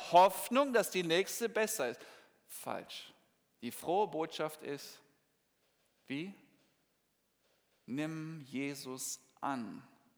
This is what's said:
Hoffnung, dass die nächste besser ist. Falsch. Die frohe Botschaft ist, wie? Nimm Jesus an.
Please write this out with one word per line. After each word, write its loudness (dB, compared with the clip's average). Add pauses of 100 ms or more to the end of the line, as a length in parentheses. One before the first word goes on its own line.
(100)
Hoffnung, 6
dass 4
die 0
nächste 2
besser 0
ist. -10 (480)
Falsch. -10 (480)
Die -6
frohe 0
Botschaft -6
ist, -10 (1080)
wie? -8 (1500)
Nimm -6
Jesus -8 (200)
an. -4 (380)